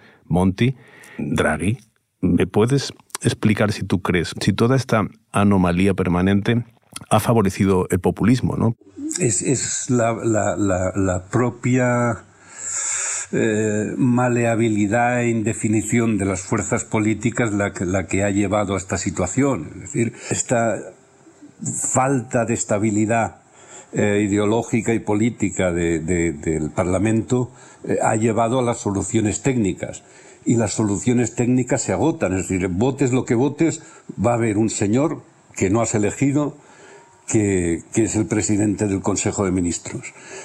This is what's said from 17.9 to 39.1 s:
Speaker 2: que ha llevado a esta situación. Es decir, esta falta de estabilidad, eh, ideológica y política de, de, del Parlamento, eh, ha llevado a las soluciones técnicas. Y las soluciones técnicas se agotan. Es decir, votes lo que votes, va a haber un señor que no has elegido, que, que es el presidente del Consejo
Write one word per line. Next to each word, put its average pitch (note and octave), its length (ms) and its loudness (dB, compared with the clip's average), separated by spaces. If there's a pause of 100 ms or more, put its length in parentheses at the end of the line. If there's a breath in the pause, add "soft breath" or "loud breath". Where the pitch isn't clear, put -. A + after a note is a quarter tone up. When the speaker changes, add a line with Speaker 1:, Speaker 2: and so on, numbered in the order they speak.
Speaker 2:
que F#2+ 160 0
ha G#2 80 2
llevado G2+ 440 0
a F#2 40 0
esta - 180 -4
situación. G2 800 -2
Es - 60 -14
decir, - 320 -4 (180)
esta A#2 460 0 (1160)
falta B2+ 520 0
de A2+ 100 0
estabilidad, G#2+ 880 0 (500 loud breath)
eh, G#2 360 2
ideológica G#2+ 680 0
y G#2+ 60 0
política G#2 720 0
de, E2+ 260 0
de, E2+ 340 0
del D#2 380 -4
Parlamento, A2 800 0 (340 loud breath)
eh, - 180 -2
ha A#2 120 0
llevado A2+ 460 0
a - 20 0
las A#2 160 -2
soluciones G#2 640 -2
técnicas. G2 640 -2 (400 loud breath)
Y A#2+ 120 2
las A2+ 180 0
soluciones A2+ 600 0
técnicas B2+ 480 0
se G#2+ 100 -2
agotan. G2+ 420 0
Es F#2 140 -2
decir, F#2+ 200 0
votes B2 440 0
lo A#3+ 120 0
que B2+ 100 0
votes, D3 480 0 (420 loud breath)
va A#2 80 4
a - 20 2
haber A2+ 240 0
un A2 120 2
señor B2+ 520 0 (340)
que F#2+ 140 0
no A2 100 4
has A2+ 140 0
elegido, C3+ 600 0 (720 loud breath)
que, F#2 560 0 (120)
que A2+ 100 2
es G2 120 -2
el G#2 100 2
presidente G#2 600 0
del G2 140 -2
Consejo G2+ 460 -2